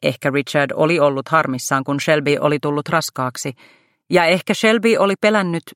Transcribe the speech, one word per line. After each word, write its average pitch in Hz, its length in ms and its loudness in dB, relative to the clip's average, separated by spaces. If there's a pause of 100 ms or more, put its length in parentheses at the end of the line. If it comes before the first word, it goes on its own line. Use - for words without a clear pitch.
Ehkä 143 260 -2
Richard 139 460 -2
oli 156 240 2
ollut 139 300 0
harmissaan, 135 540 0
kun 143 180 -4
Shelby 147 400 2
oli 147 180 2
tullut 147 300 -4
raskaaksi, 135 640 -4 (560)
ja 175 160 4
ehkä 175 280 0
Shelby 220 440 2
oli 196 240 2
pelännyt 190 420 0 (120)